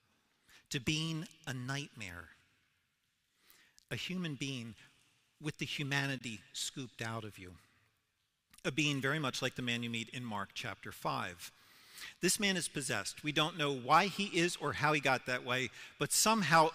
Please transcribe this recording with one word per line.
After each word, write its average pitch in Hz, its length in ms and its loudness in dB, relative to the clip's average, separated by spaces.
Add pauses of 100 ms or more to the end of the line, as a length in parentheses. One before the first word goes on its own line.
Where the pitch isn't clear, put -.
(680)
to 143 100 -4
being 160 480 0 (180)
a 123 80 -4
nightmare, 123 760 -8 (1600)
a 123 40 -4
human 175 400 -4
being 120 400 -8 (680)
with 151 160 -4
the 156 80 -6
humanity 135 760 -2 (140)
scooped - 480 -8
out 113 220 -4
of 107 140 -14
you, 92 140 -14 (1120)
a 170 80 0
being 143 300 2
very 139 180 2
much 131 220 -2
like 127 140 -2
the 127 60 -6
man 120 220 -2
you 117 60 -4
meet 113 200 -4
in 127 140 -8
Mark 101 300 -6
chapter 104 380 -8
five. 113 600 -4 (720)
This 175 180 4
man 196 180 2
is 160 100 -2
possessed. 123 560 -4
We 151 80 -2
don't 160 260 2
know 147 160 0
why 147 340 6
he 196 180 -2
is 170 340 2
or 147 140 -2
how 151 200 4
he 151 60 4
got 131 260 2
that 127 200 -2
way, 127 240 0 (300)
but 147 120 0
somehow 165 640 6